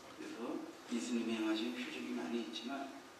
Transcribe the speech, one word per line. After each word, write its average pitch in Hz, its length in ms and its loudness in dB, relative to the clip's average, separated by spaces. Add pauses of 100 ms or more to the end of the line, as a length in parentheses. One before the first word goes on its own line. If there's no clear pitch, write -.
(180)
그래서 - 420 -2 (340)
예수님이 113 400 4
행하신 110 420 4
표적이 123 360 -2
많이 120 320 2
있지만 123 460 -2 (300)